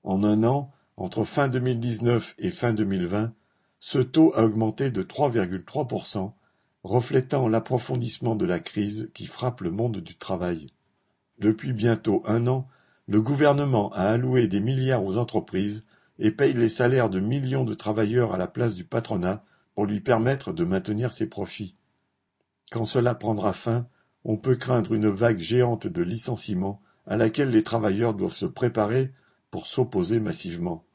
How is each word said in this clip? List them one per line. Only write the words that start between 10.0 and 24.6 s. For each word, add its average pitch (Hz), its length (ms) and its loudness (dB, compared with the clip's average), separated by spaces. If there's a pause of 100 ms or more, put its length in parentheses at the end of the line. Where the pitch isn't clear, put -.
travail. 87 520 -4 (720)
Depuis 110 360 0
bientôt 110 520 2
un 117 220 2
an, 131 200 0 (400)
le 107 140 4
gouvernement 139 720 2
a 92 100 0
alloué 120 440 2
des 98 140 0
milliards 131 420 0
aux 98 140 -2
entreprises 104 680 -2 (360)
et 107 120 4
paye 139 220 2
les 117 160 4
salaires 123 400 2
de 95 100 0
millions 131 460 0
de 110 80 -4
travailleurs 107 600 0
à 92 40 -2
la 90 100 -2
place 117 280 -2
du 90 100 -10
patronat 104 580 -2 (320)
pour 104 100 0
lui 101 140 -2
permettre 120 540 0
de 85 100 -2
maintenir 104 480 -2
ses 110 160 -4
profits. 98 480 -10 (960)
Quand 113 140 -2
cela 120 280 2
prendra 104 380 -2
fin, 120 360 -2 (380)
on 110 120 0
peut 131 180 0
craindre 113 380 0